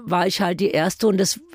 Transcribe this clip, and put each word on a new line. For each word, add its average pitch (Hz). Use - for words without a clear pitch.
war 175
ich 190
halt 175
die 196
Erste 180
und 196
das, 190